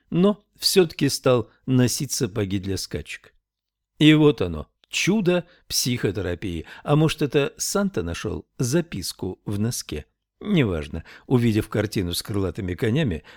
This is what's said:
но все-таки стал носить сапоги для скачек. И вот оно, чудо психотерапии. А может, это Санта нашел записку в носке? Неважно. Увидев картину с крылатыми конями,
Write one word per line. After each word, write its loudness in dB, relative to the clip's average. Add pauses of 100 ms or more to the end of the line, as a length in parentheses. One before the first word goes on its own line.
но 2 (160)
все-таки 2
стал 2 (160)
носить 2
сапоги -2
для -4
скачек. -12 (640)
И 8
вот 6
оно, -4 (200)
чудо 0 (220)
психотерапии. -4 (200)
А 2
может, 2
это 0
Санта -2
нашел -6 (120)
записку -4
в -4
носке? -4 (340)
Неважно. 0 (240)
Увидев 2
картину -2
с -6
крылатыми -4
конями, -2 (120)